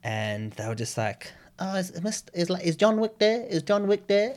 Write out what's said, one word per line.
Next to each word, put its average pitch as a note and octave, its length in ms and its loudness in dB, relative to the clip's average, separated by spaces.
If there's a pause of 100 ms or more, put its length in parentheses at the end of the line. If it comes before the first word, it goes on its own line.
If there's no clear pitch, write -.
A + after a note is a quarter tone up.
and G#2+ 500 -4
they G#2 140 -10
were A2+ 80 -4
just A2 220 -6
like, G#2+ 360 -4 (260)
Oh, F#3+ 180 -6
is, F#3 140 -4
is, F#3+ 340 -6 (100)
is, F3 160 -2
like, F3+ 140 -2
is E3 120 0
John G#3+ 220 4
Wick A3 200 -2
there? A3+ 280 4
Is E3 160 0
John G3+ 240 2
Wick G3 220 2
there? G#3 280 2